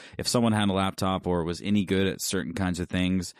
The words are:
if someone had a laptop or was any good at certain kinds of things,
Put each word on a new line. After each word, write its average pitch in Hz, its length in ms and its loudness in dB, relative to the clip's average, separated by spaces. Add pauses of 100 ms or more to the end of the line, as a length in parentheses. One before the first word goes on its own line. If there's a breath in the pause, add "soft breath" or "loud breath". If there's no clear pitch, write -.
(180 loud breath)
if - 100 -4
someone 117 240 4
had 104 160 2
a 95 60 2
laptop 95 520 0
or 87 160 2
was 82 200 -4
any 101 240 0
good 95 200 2
at 85 140 -4
certain 85 320 -4
kinds 90 280 -2
of 87 100 -4
things, 92 500 0